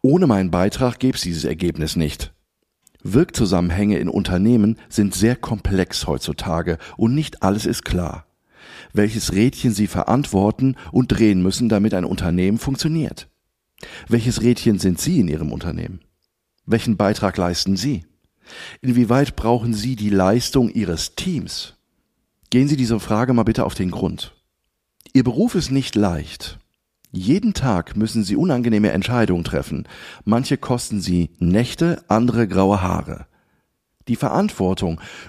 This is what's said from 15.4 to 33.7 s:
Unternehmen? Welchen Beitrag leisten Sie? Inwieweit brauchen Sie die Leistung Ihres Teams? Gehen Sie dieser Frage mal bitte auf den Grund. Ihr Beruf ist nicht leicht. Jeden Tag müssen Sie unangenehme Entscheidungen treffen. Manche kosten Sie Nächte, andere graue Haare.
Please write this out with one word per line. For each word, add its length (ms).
Unternehmen? 500
Welchen 300
Beitrag 400
leisten 380
Sie? 300
Inwieweit 540
brauchen 380
Sie 220
die 140
Leistung 600
Ihres 460
Teams? 600
Gehen 180
Sie 100
dieser 220
Frage 340
mal 100
bitte 220
auf 100
den 160
Grund. 440
Ihr 100
Beruf 320
ist 160
nicht 240
leicht. 640
Jeden 420
Tag 420
müssen 280
Sie 120
unangenehme 560
Entscheidungen 520
treffen. 440
Manche 320
kosten 440
Sie 380
Nächte, 680
andere 400
graue 340
Haare. 440